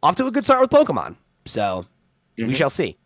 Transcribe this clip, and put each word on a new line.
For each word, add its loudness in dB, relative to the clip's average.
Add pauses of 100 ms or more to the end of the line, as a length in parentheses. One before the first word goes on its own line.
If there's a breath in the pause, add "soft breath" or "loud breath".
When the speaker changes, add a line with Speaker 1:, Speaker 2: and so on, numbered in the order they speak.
Speaker 1:
Off 2
to -2
a -6
good -2
start 4
with 2
Pokemon, 2 (300)
so -4 (520)
we -4
Speaker 2:
Mm-hmm. -2
Speaker 1:
shall 2
see. -4